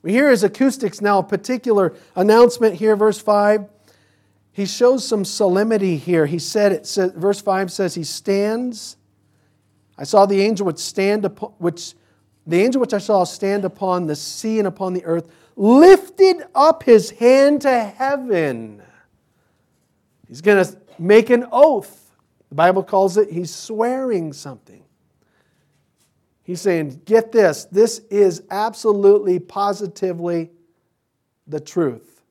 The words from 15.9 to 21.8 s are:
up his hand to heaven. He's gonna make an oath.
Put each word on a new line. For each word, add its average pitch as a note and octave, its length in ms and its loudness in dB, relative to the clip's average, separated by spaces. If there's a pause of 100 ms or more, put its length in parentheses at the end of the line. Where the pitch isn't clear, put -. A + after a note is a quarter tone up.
up D#4+ 280 2
his A3+ 280 4
hand C4+ 500 2
to B3+ 220 0
heaven. F3 1000 -6 (1500)
He's B2+ 120 -20
gonna F#3+ 260 2 (320)
make G#3 320 4
an B3 220 2
oath. - 640 0 (320)